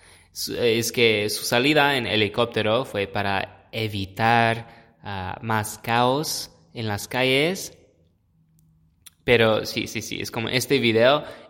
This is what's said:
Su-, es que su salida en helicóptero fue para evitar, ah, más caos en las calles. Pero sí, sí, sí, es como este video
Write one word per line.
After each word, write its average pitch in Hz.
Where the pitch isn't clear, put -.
Su-, -
es 117
que 110
su -
salida 143
en 117
helicóptero 107
fue 101
para 98
evitar, 113
ah, 95
más 110
caos 123
en 113
las 104
calles. 135
Pero 113
sí, 104
sí, 110
sí, -
es 101
como 113
este 127
video 117